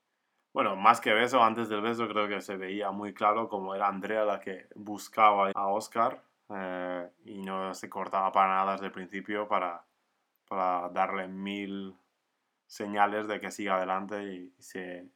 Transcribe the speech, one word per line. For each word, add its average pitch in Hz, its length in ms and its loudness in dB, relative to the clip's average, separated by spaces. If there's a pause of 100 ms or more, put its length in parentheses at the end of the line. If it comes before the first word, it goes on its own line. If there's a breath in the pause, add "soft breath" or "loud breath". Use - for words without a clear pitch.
(540)
Bueno, 110 220 2
más 110 240 8
que 120 120 4
beso, 120 300 6
antes 110 260 4
del 104 140 0
beso 113 260 0
creo 104 200 0
que 101 120 -2
se 98 160 -8
veía 95 360 -4
muy 101 200 -6
claro 110 360 2
cómo 95 260 -4
era 101 140 2
Andrea 101 360 0
la 98 160 0
que 92 360 -12
buscaba 104 800 2
a 101 120 -2
Oscar, 117 560 0 (260)
eh, 90 600 -6 (160)
y 104 180 -14
no 95 320 -4
se 95 160 -12
cortaba 95 420 0
para 98 220 6
nada 95 180 2
desde 95 140 -4
el 92 60 -6
principio 98 560 -6
para, 90 360 -2 (600)
para 90 440 0
darle 95 360 0
mil 98 680 -6 (720)
señales 104 600 0
de 104 140 -4
que 98 100 -6
siga 98 260 0
adelante 95 460 -2
y, 92 360 -12
y - 40 -20
se, 90 540 -12